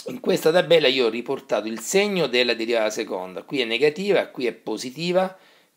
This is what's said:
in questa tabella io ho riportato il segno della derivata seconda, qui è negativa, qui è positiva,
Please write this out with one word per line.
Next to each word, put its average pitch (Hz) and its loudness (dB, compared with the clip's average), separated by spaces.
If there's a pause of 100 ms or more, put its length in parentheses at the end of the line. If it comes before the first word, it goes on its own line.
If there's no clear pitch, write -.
in 127 -10
questa 165 2
tabella 165 4
io 131 4
ho - 4
riportato 120 -4
il 113 -6
segno 190 0
della 120 2
derivata 113 0
seconda, 95 -8
qui 139 -6
è 120 0
negativa, 147 0
qui 127 -6
è 110 -2
positiva, 165 -4 (420)